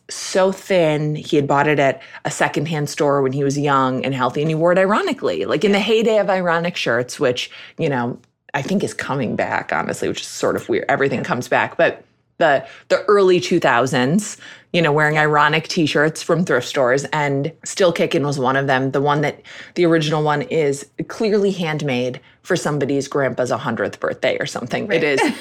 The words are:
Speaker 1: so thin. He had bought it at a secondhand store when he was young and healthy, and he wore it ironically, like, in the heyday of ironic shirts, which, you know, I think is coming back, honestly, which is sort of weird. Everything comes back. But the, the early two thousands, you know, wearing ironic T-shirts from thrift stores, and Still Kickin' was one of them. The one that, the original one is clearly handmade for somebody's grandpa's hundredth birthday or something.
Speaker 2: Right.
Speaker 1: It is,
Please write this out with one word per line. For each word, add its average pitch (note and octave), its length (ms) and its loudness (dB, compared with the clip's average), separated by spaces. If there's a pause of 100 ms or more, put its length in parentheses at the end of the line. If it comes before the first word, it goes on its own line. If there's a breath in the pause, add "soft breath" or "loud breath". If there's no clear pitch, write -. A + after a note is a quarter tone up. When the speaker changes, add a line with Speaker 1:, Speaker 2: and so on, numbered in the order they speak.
Speaker 1:
so - 440 0
thin. D3+ 640 0
He D3 180 -6
had C#3+ 140 2
bought C#3+ 180 4
it D3+ 140 2
at D3 200 0 (240 loud breath)
a - 60 -2
secondhand D3 580 -2
store C#3+ 320 0
when C3+ 120 0
he C#3+ 100 -2
was C#3 160 0
young C3+ 460 0
and C3+ 100 -2
healthy, B2+ 280 0
and D#3 60 0
he D#3+ 60 0
wore E3 160 2
it F3 80 4
ironically, F#3+ 680 0
like, B2+ 200 -2
in G3+ 80 4
the G3 80 2
heyday A3 400 2
of F#3+ 100 0
ironic F3 460 0
shirts, B2 420 -2
which, B2 320 0 (280 loud breath)
you D#3 100 0
know, A#2+ 280 -2 (380)
I C#3+ 80 -2
think F#3+ 220 -2
is B2+ 100 -6
coming C3 400 -4
back, G2 380 -4
honestly, - 340 -4
which - 140 -4
is - 80 -12
sort - 260 -2
of - 140 -6
weird. G#2+ 200 0
Everything C#3 360 0
comes - 240 -4
back. A#2 280 0
But - 280 0 (340)
the, D3 260 2 (240 loud breath)
the - 160 2
early G3 360 6
two F3 200 0
thousands, C3+ 800 2 (340 loud breath)
you F3 80 2
know, D#3+ 120 2
wearing D3+ 260 2
ironic D3+ 500 2
T-shirts D#3 540 0
from E3+ 220 0
thrift B2+ 220 0
stores, C#3 460 0
and C#3+ 400 -2 (120)
Still F3+ 280 2
Kickin' E3 320 0
was C#3+ 140 -2
one C3 180 2
of C#3 100 0
them. C3+ 260 0
The C#3 80 0
one D3 220 2
that, D3 200 -4 (320 loud breath)
the F3 100 2
original D#3+ 380 2
one D3 200 0
is C#3+ 460 -2 (200)
clearly G3+ 420 0
handmade D3 680 -2 (240 soft breath)
for F#3 140 -2
somebody's C#3 520 -2
grandpa's B2+ 420 0
hundredth A2 500 -4
birthday - 380 -2
or - 80 -4
something. - 400 -6
Speaker 2:
Right. E3+ 160 0
Speaker 1:
It C#3 180 2
is, C#4+ 200 0